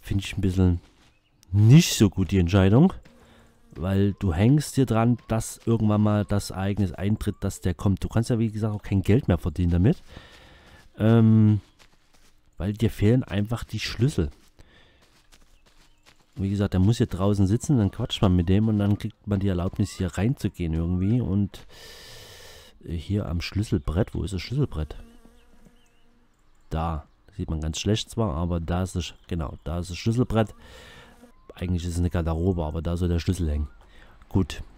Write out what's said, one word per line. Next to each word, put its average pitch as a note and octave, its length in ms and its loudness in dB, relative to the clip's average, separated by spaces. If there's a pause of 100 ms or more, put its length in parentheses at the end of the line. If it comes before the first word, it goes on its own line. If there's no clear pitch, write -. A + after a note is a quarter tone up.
finde G2 220 -4
ich - 120 -10
ein F#2+ 60 -4
bisschen F#2 380 2 (680)
nicht A2 440 8
so G2+ 160 4
gut, F#2 200 -4
die G2 80 2
Entscheidung. F#2+ 540 6 (840)
Weil G2 440 0
du F#2+ 160 -2
hängst B2 420 2
dir C3 80 2
dran, A#2 320 2 (120)
dass - 360 -6
irgendwann G#2+ 380 2
mal G#2 240 2
das G2+ 240 -4
Ereignis G2 420 -2
eintritt, G#2 480 -4
dass - 220 -6
der F#2 100 0
kommt. F#2+ 320 -2
Du F2+ 40 -6
kannst A2+ 200 -2
ja, A#2+ 100 0
wie A2+ 120 0
gesagt, G#2+ 240 -4
auch G#2 80 -10
kein G2 180 0
Geld G#2+ 280 2
mehr F#2 100 2
verdienen E2+ 340 -2
damit. F#2 300 2 (960)
Ähm, A2 640 6 (960)
weil G#2 160 -4
dir G#2+ 160 0
fehlen A#2 340 2
einfach G#2 400 -4
die - 160 -10
Schlüssel. A2 500 -2 (2000)
Wie G2 160 -4
gesagt, G2+ 240 -2
der F#2 60 2
muss G#2 180 4
hier A#2+ 80 4
draußen G2 400 0
sitzen, A#2 320 0
dann G2+ 120 2
quatscht - 300 -8
man F#2 160 4
mit F2+ 140 2
dem G#2 180 4
und G#2+ 100 0
dann G2+ 200 2
kriegt - 280 -12
man G2+ 140 -2
die G2+ 80 -2
Erlaubnis, F#2 440 -4
hier F#2 260 -6
reinzugehen F#2 560 -4
irgendwie. F2+ 480 -2
Und G2 440 -4 (1200)
hier E2 400 -6
am E2+ 140 -4
Schlüsselbrett, F#2 760 -4
wo - 80 -4
ist E2 120 -6
das F2+ 80 -6
Schlüsselbrett? A#2 540 -6 (1700)
Da. D#2+ 380 -4 (320)
Sieht F2 100 -6
man D#2 140 -4
ganz D#2 160 -4
schlecht - 320 -2
zwar, G#2+ 240 -4
aber E2+ 260 -2
da E2+ 220 -4
ist F2+ 140 -6
das, F2 180 -6 (140)
genau, E2 260 -6 (100)
da D#2+ 140 -6
ist F2+ 100 -8
das F2+ 80 -10
Schlüsselbrett. A2+ 580 0 (1000)
Eigentlich F2+ 300 -4
ist F2 80 -4
es E2 60 -4
eine F2 100 0
Garderobe, E2+ 560 -2
aber D#2 160 -6
da E2+ 160 -4
soll F2 140 -2
der F2 80 0
Schlüssel E2+ 320 -2
hängen. D2 180 -4 (600)
Gut. - 320 -2 (160)